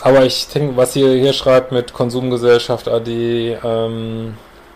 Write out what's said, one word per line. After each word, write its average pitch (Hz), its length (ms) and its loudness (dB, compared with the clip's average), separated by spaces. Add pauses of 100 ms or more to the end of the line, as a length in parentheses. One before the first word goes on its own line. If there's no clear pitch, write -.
aber 131 220 6
ich - 220 -4
denke, 143 300 -2
was 131 180 0
ihr 135 200 4
hier 131 180 2
schreibt 127 380 2
mit 123 220 -2
Konsumgesellschaft 120 920 0
A 117 120 0
D, 117 640 -4
ähm, 113 760 -4 (380)